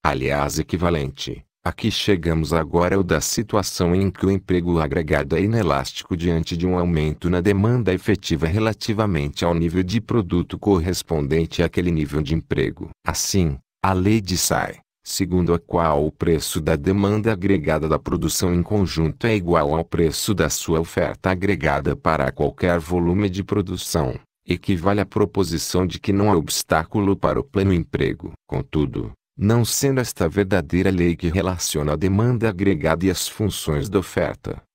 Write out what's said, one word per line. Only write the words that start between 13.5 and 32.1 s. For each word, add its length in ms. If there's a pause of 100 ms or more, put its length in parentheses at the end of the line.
a 120
lei 260
de 180
Say, 420 (260)
segundo 480
a 40
qual 480
o 60
preço 480
da 160
demanda 560
agregada 560
da 100
produção 560
em 80
conjunto 640
é 80
igual 400
ao 120
preço 480
da 160
sua 320
oferta 500
agregada 640
para 340
qualquer 480
volume 520
de 120
produção, 760 (260)
equivale 540
à 60
proposição 840
de 100
que 140
não 180
há 60
obstáculo 800
para 240
o 40
pleno 280
emprego. 640 (120)
Contudo, 680 (220)
não 300
sendo 340
esta 300
verdadeira 640
lei 240
que 120
relaciona 680
a 20
demanda 520